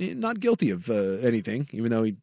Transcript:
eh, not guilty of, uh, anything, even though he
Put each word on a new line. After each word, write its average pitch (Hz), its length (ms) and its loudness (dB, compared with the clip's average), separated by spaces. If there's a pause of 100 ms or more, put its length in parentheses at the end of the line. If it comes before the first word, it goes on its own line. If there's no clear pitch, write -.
eh, 185 140 -4
not 226 260 -2
guilty 202 300 2
of, 90 200 -4
uh, 98 320 2
anything, 117 500 0
even 113 180 -2
though 113 120 2
he 110 200 0